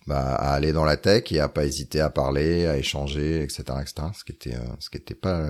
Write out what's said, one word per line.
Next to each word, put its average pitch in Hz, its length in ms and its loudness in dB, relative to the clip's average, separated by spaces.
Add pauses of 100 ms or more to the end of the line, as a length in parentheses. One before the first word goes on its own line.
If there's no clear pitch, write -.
bah, 71 160 0
à 67 320 0
aller 73 200 2
dans 78 120 2
la 76 120 4
tech 107 340 2
et 80 80 2
à 73 80 4
pas 73 180 0
hésiter 71 360 -2
à 73 80 2
parler, 76 580 2
à 73 100 2
échanger, 73 680 -2
et 69 60 -4
cetera, 69 320 -6
et 69 40 -6
cetera. 78 280 -6
Ce - 120 -18
qui - 80 -12
était, - 220 -8
euh, 60 240 -6
ce - 100 -12
qui - 80 -10
était - 180 -12
pas 85 340 -2